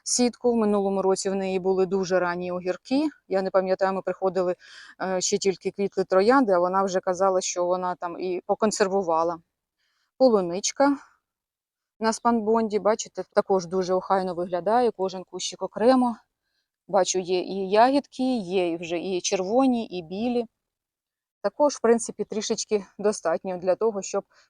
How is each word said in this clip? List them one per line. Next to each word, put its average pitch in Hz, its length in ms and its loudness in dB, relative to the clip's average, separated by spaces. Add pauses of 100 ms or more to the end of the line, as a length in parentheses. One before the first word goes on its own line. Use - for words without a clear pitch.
сітку. 247 480 0
В 233 40 0
минулому 202 460 2
році 190 280 0
в 190 60 -2
неї 190 240 -2
були 190 260 0
дуже 185 340 0
ранні 180 320 -4
огірки. 185 580 -2 (180)
Я 190 140 0
не 190 80 -4
пам'ятаю, 190 440 0
ми 190 80 -4
приходили, 180 540 -2 (460)
е, 190 200 -2
ще 202 160 0
тільки 190 340 -4
квітли 196 320 -2
троянди, 202 500 4
а 175 60 6
вона 185 240 2
вже 190 160 0
казала, 185 420 2
що 180 240 -4
вона 180 300 -2
там 175 240 -10
і 180 260 -4
поконсервувала. 185 920 0 (760)
Полуничка 226 800 2 (1000)
на 220 140 0
спанбонді, 220 680 0
бачите, 185 440 -2 (100)
також 190 320 2
дуже 185 280 -2
охайно 185 420 0
виглядає, 185 560 0
кожен 185 320 -6
кущик - 380 -12
окремо. 240 560 2 (680)
Бачу, 185 320 0
є 180 220 0
і 190 280 -6
ягідки, 254 680 2
є 180 340 -2
і 165 60 -4
вже 170 220 -6
і 180 220 -4
червоні, 226 640 0
і 175 180 -8
білі. 226 420 -4 (960)
Також, - 340 0
в - 40 -12
принципі, 226 440 0
трішечки 208 640 -4 (120)
достатньо 190 600 -4
для 180 180 0
того, 208 260 -2
щоб 196 220 -6 (260)